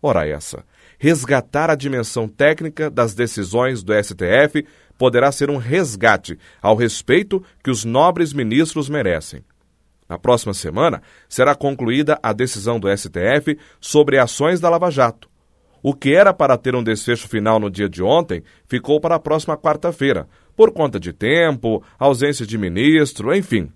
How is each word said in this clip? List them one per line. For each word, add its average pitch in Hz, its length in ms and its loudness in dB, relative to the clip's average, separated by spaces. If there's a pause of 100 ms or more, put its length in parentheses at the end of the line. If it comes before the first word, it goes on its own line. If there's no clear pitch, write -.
Ora 92 260 0
essa, 76 360 -10 (360)
resgatar 143 720 0
a 156 40 4
dimensão 127 520 -4
técnica 151 640 -2
das 113 240 0
decisões 113 640 -2
do 92 100 -4
S 104 220 0
T 92 100 -8
F 139 400 2 (360)
poderá 127 320 4
ser 143 180 -2
um 143 80 -2
resgate 113 800 0 (240)
ao 107 140 4
respeito 170 680 0 (200)
que 135 80 -2
os 110 120 -2
nobres 156 480 2
ministros 139 560 -2
merecem. 92 560 -4 (640)
Na 87 120 -12
próxima 117 340 -2
semana, 98 480 -4 (260)
será - 280 0
concluída 131 680 -2
a 113 120 -4
decisão 117 460 -4
do 98 80 -4
S 98 220 -2
T 82 100 -8
F 147 380 -2 (240)
sobre 143 380 4
ações 151 400 0
da 170 100 2
Lava 170 220 2
Jato. 127 360 0 (540)
O 135 140 0
que 139 180 0
era 196 180 6
para 143 240 4
ter 127 200 -2
um 123 80 -2
desfecho 110 440 -2
final 110 320 0
no 104 120 -4
dia 98 180 -4
de 90 140 -6
ontem, 113 400 0 (240)
ficou 139 340 0
para 165 140 0
a 156 40 -2
próxima 151 380 -4
quarta-feira, 151 680 -2 (280)
por 220 160 6
conta 135 280 -2
de 82 140 -10
tempo, 120 680 0 (140)
ausência 131 480 0
de 110 140 -6
ministro, 123 720 0
enfim. 110 420 -2